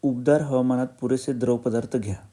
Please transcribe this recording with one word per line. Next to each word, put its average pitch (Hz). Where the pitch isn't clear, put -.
उबदार 139
हवामानात 127
पुरेसे 127
द्रवपदार्थ 120
घ्या. 101